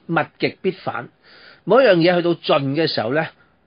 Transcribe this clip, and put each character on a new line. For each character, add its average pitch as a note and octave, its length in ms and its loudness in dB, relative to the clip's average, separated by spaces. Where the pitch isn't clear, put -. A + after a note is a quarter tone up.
物 D#3+ 60 0
極 - 220 -6
必 F#3 120 -4
反。 - 360 -10
每 G3+ 120 2
一 - 20 6
樣 A3+ 180 6
嘢 F3 200 4
去 F3 60 0
到 E3+ 120 0
盡 C#3+ 400 -2
嘅 D#3+ 120 0
時 - 140 -4
候 A2+ 140 -4
呢， D#3 120 -2